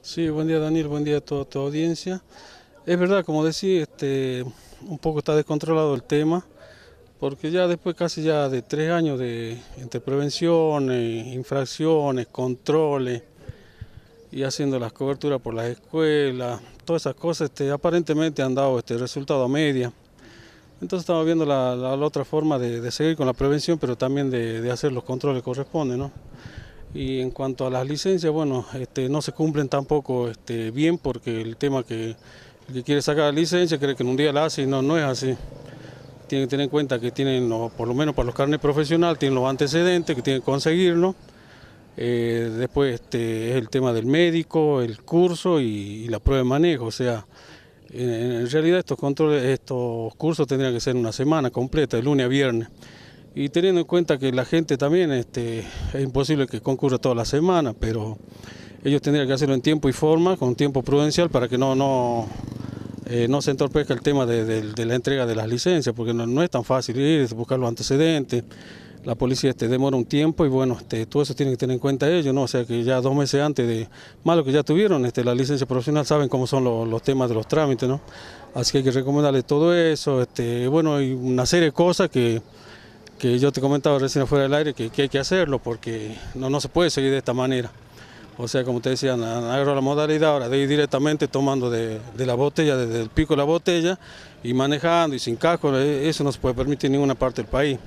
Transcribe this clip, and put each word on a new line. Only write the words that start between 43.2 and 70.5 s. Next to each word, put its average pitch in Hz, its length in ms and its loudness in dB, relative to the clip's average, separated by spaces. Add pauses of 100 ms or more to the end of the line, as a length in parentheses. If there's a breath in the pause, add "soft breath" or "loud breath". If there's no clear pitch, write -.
es 127 60 0
el 113 120 -2
tema 127 240 0
del 113 140 0
médico, 156 760 2
el 117 220 -4
curso 170 580 2
y, 127 60 0
y 104 420 -6
la 110 120 -2
prueba 135 220 2
de 127 60 2
manejo. 143 380 2
O 113 40 -4
sea, 117 360 -4 (640 loud breath)
en, 123 180 -4
en 120 420 -2
realidad 160 280 4
estos 147 180 -4
controles, 143 480 0
estos 123 680 -2
cursos 156 320 0
tendrían 131 260 0
que 117 80 -2
ser 127 160 -2
una 113 160 0
semana 139 380 2
completa, 131 480 0
de 113 40 0
lunes 139 220 2
a 123 40 0
viernes. 123 400 0 (680 loud breath)
Y 139 160 -4
teniendo 175 320 2
en 156 40 -4
cuenta 170 320 2
que 131 140 0
la 127 120 0
gente 160 320 0
también, 151 360 2
este, 117 480 -4
es - 420 -6
imposible 135 460 0
que 110 120 -6
concurra 135 380 0
toda 127 160 2
la 117 100 -2
semana, 156 480 2
pero 110 460 -4 (640 loud breath)
ellos 139 180 2
tendrían 143 280 2
que 135 60 2
hacerlo 139 200 2
en 131 60 0
tiempo 151 280 2
y 131 40 2
forma, 165 440 4
con 123 200 0
tiempo 139 260 0
prudencial, 147 480 2
para 123 160 2
que 123 100 -2
no, 131 200 2
no, 123 500 0 (800 loud breath)
eh, 120 220 0
no 139 120 2
se 143 120 0
entorpezca 143 420 0
el 120 60 -6
tema 139 260 2
de, 117 180 2
de, 110 280 -2
de 113 140 -2
la 117 100 0
entrega 131 280 0
de 117 120 0
las 110 100 -2
licencias, 123 480 0
porque 117 200 -2
no, 117 120 -2
no 127 160 2
es 175 80 0
tan - 140 -2
fácil 127 340 -2
ir, 139 360 2
buscar 120 260 -2
los 123 80 0
antecedentes. 135 760 0 (600 loud breath)
La 117 100 -4
policía, 131 360 0
este, 123 180 -2
demora 131 280 2
un 120 100 0
tiempo 156 380 2
y, 147 40 4
bueno, 131 320 2